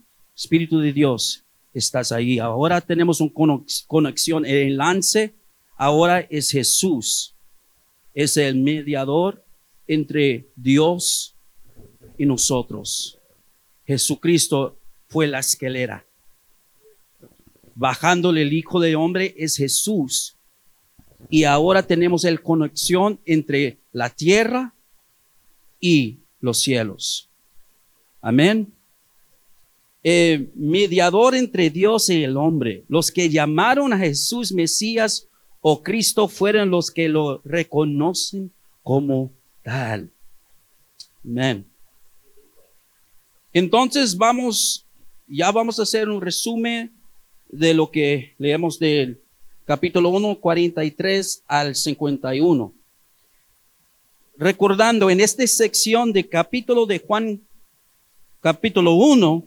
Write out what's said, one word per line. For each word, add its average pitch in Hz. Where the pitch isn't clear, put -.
Espíritu 160
de 147
Dios 139
estás 123
ahí. 120
Ahora 139
tenemos 170
una 156
conex-, 151
conexión, 156
el 139
enlace 180
ahora 165
es 151
Jesús. -
Es 143
el 139
mediador 147
entre 147
Dios 151
y 143
nosotros. 123
Jesucristo 143
fue 160
la 135
escalera. 127
Bajándole 160
el 143
Hijo 165
de 165
Hombre 180
es 156
Jesús. 143
Y 156
ahora 160
tenemos 175
la 170
conexión 170
entre 143
la 123
tierra 226
y 139
los 120
cielos. 113
Amén. 175
Eh, 165
mediador 180
entre 196
Dios 202
y 170
el 135
hombre. 139
Los 160
que 180
llamaron 185
a 196
Jesús 190
Mesías 214
o 151
Cristo 208
fueron 202
los 175
que 165
lo 151
reconocen 156
como 135
tal. 110
Amén. 120
Entonces 226
vamos, 240
ya 156
vamos 226
a 220
hacer 214
un 202
resumen 233
de 160
lo 160
que 143
leemos 151
del 143
capítulo 175
uno, 202
cuarenta 170
y 151
tres 190
al 147
cincuenta 139
y 143
uno. 147
Recordando, 196
en 185
esta 214
sección 226
de 190
capítulo 233
de 202
Juan, 214
capítulo 175
uno, 185